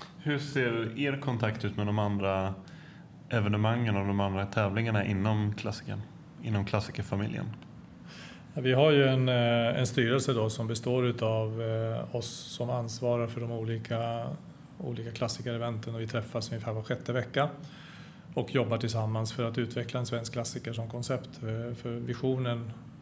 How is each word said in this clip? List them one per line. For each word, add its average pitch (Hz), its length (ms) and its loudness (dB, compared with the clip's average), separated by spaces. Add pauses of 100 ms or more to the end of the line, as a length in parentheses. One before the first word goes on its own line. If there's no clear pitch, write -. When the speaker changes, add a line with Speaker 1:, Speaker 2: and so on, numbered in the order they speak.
(220)
Speaker 1:
Hur 147 160 2
ser 120 600 0
er 139 220 0
kontakt 110 440 0
ut 98 120 0
med 107 100 2
de 104 120 4
andra 98 560 2 (720)
evenemangen 107 680 4
och 98 100 2
de 101 140 2
andra 98 260 2
tävlingarna 104 580 2
inom 104 500 2
klassiken, 107 480 -6 (400)
inom 104 220 0
klassikerfamiljen? 104 840 -2 (1080)
Speaker 2:
Ja, 151 60 -4
vi 127 120 4
har 143 180 8
ju 139 180 8
en, 131 200 4
eh, 120 520 4
en 123 60 4
styrelse 123 460 4
då 110 180 4
som 113 160 -2
består 123 400 2
utav, 110 560 0
eh, 113 540 -2
oss 113 120 -4
som - 420 -6
ansvarar 120 560 0
för 113 140 -4
de 117 100 -2
olika, 117 760 -2 (520)
olika 117 320 -6
klassikereventen, 117 840 -4
och 113 60 -4
vi 110 60 -4
träffas 113 440 -4
ungefär 113 220 -4
var 110 100 -2
sjätte - 300 -2
vecka 127 360 2 (840)
och - 200 -2
jobbar 113 240 4
tillsammans 110 540 0
för 120 120 -2
att 117 140 -2
utveckla 120 420 -2
en 120 60 -2
svensk 117 260 -4
klassiker 117 400 -4
som 113 180 -6
koncept. 123 400 -4 (120)
Eh, 117 320 -4
för 120 160 -6
visionen 120 800 -2 (320)